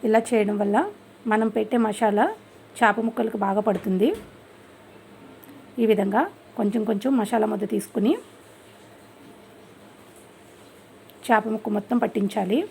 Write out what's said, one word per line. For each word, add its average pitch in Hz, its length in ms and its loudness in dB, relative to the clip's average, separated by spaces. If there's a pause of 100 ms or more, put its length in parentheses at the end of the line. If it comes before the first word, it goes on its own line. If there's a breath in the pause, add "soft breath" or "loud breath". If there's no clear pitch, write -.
ఇలా 220 120 4 (100)
చేయడం 208 320 2
వల్ల 202 140 0 (560)
మనం 220 240 2
పెట్టే 220 300 -2
మసాలా 214 400 2 (540)
చేప 214 160 4 (100)
ముక్కలకు 226 400 -4
బాగా 196 220 0
పడుతుంది. 190 420 0 (1700)
ఈ 226 100 2
విధంగా 202 320 2 (340)
కొంచెం 220 320 0
కొంచెం 220 200 0 (100)
మసాలా 214 340 0
ముద్ద 202 200 -4
తీసుకుని 214 400 0 (3250)
చేప 220 160 4 (120)
ముక్క 208 220 -4
మొత్తం 226 260 -4
పట్టించాలి. 196 560 -2 (100)